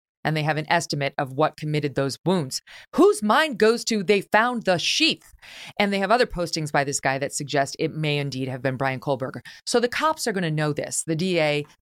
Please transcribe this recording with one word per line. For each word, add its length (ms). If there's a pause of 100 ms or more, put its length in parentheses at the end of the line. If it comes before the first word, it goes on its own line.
(260)
and 80
they 80
have 140
an 140
estimate 480
of 160
what 240
committed 360
those 300
wounds." 380 (320)
Whose 280
mind 360
goes 260
to, 180
"They 200
found 400
the 160
sheath"? 560 (440)
And 140
they 60
have 120
other 140
postings 480
by 120
this 160
guy 180
that 160
suggest 440
it 140
may 240
indeed 320
have 140
been 160
Brian 220
Kohlberger. 420 (240)
So 120
the 100
cops 380
are 60
gonna 180
know 220
this. 340
The 80
D 240
A, 280 (160)